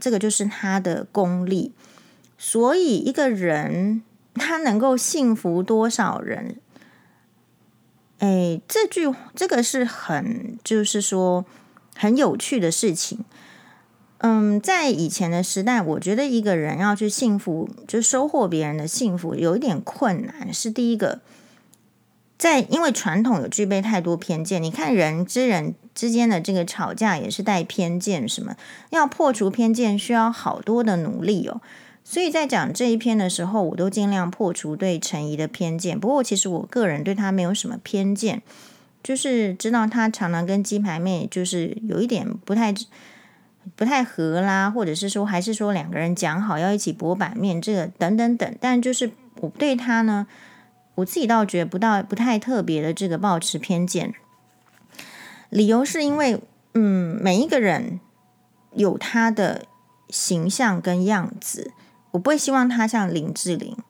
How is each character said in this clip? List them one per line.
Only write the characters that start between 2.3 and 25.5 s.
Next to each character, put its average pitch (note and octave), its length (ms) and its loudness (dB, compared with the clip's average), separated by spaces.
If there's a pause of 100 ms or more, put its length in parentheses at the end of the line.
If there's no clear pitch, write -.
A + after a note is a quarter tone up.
所 A#3+ 380 2
以 D#4+ 220 2
一 - 160 0
个 C4+ 160 2
人 F3+ 720 0 (320)
他 D#4+ 240 -2
能 A#3+ 220 2
够 B3+ 180 4
幸 B3 380 2
福 F3 260 0
多 A3 280 2
少 A3 300 -2
人， - 380 -8 (1600)
哎， F3+ 500 2
这 A4 200 2
句， D#4 260 0 (220)
这 F#4 120 -2
个 C4 140 2
是 B3 240 0
很， - 800 -6
就 G#3+ 200 2
是 G#3 160 0
说 F#3 460 2 (500)
很 A3 220 4
有 A#3 180 4
趣 - 240 -2
的 E3+ 120 2
事 G3 220 0
情。 - 300 -6 (960)
嗯， G#3+ 420 4
在 E4+ 300 2
以 E3+ 180 2
前 E3+ 220 -2
的 F3 140 0
时 F#3+ 180 -2
代， A#3 200 2
我 D#3 180 0
觉 F#3+ 160 0
得 C#4 120 0
一 A#3+ 140 2
个 G3+ 140 2
人 D3+ 240 -2
要 G#3 160 2
去 G#3+ 120 0
幸 G#3 300 2
福， E3 320 -4 (180)
就 A3+ 140 0
收 C4 260 2
获 C#4+ 200 2
别 D#3 180 0
人 D3 100 -4
的 D3+ 120 -4
幸 F#3 300 -2
福， E3+ 180 -4
有 E3 200 2
一 B3 40 2
点 A#3+ 200 0
困 - 460 -2
难， B3+ 260 -12
是 - 200 -6
第 A#3 200 0
一 A3+ 60 0
个。 G#3 240 -2 (1160)
在， D#4 320 4
因 D#4+ 120 2
为 E4 80 2
传 G3 320 0
统 A3+ 200 2
有 G2 80 -4
具 G#3 160 0
备 G3 160 0
太 G#3+ 180 0
多 E3+ 160 -2
偏 D#3+ 300 -4
见， E3+ 180 -2
你 D#3+ 80 -4
看 C#4 240 -2
人 E3 300 2
之 B3+ 200 0
人 E3+ 300 0 (180)